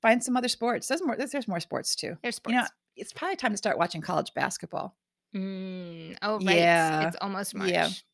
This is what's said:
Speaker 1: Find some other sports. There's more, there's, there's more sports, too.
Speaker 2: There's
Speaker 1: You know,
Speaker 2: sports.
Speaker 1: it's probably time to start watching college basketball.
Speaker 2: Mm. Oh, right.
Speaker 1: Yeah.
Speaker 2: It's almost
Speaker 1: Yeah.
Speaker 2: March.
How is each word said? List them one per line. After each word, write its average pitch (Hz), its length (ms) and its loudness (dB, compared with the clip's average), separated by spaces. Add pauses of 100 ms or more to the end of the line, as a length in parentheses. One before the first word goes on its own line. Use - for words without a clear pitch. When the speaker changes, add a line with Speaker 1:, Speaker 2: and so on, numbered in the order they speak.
Speaker 1:
Find 233 240 6
some 254 140 0
other 247 100 0
sports. 233 400 -2
There's 330 160 0
more, 269 120 0
there's, 269 160 -4
there's 277 160 -4
more 175 120 -2
sports, - 340 -4
too. - 280 -6
Speaker 2:
There's 240 260 -6
Speaker 1:
You 226 60 2
know, 247 60 4
Speaker 2:
sports. - 120 -4 (240)
Speaker 1:
it's - 160 -12
probably 370 240 -4
time 226 160 -2
to 202 40 -2
start - 220 0
watching 170 220 0
college 160 340 -2
basketball. - 640 -6 (400)
Speaker 2:
Mm. 185 880 -8
Oh, 214 180 0
right. 190 160 6
Speaker 1:
Yeah. 160 500 6
Speaker 2:
It's 170 140 -2
almost 196 340 -4
Speaker 1:
Yeah. 180 280 2
Speaker 2:
March. 175 320 -2